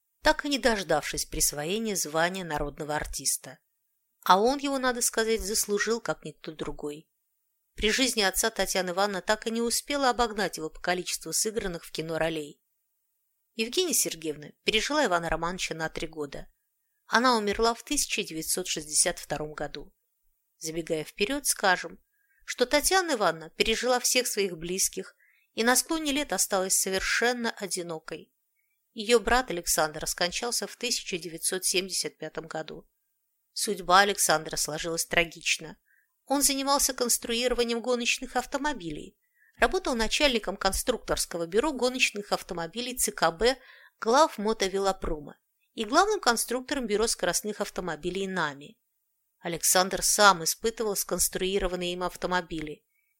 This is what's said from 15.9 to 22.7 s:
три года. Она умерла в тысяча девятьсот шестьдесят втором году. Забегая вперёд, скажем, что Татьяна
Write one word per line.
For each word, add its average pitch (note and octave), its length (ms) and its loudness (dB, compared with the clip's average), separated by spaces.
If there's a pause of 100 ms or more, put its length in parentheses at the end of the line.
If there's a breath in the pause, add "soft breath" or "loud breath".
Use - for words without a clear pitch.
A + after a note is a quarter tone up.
три - 180 -6
года. D3 420 -10 (560)
Она A#3+ 300 4
умерла G#3+ 380 2
в - 100 -16
тысяча - 400 -2
девятьсот D#3+ 420 -4
шестьдесят D#3 520 0
втором D3+ 340 -6
году. D3 420 -10 (640)
Забегая D#3+ 460 -4
вперёд, C4+ 420 -2
скажем, F3+ 560 0 (420)
что - 220 0
Татьяна D#4+ 460 2